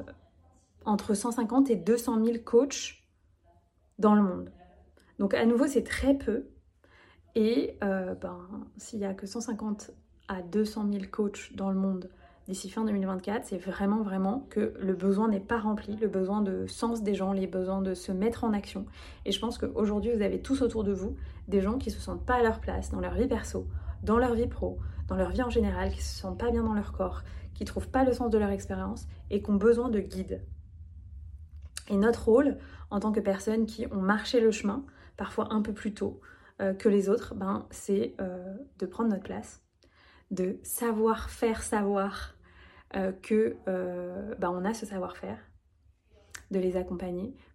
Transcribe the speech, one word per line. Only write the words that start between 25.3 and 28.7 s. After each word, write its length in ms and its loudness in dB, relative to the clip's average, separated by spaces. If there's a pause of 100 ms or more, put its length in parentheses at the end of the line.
vie 120 0
en 60 -2
général, 420 2
qui 100 -4
se 180 -6
sentent 200 -6
pas 120 0
bien 120 2
dans 100 0
leur 200 -2
corps, 300 -4 (300)
qui 120 -6
trouvent 240 -6
pas 140 4
le 100 6
sens 160 0
de 80 6
leur 120 4
expérience 580 -4 (220)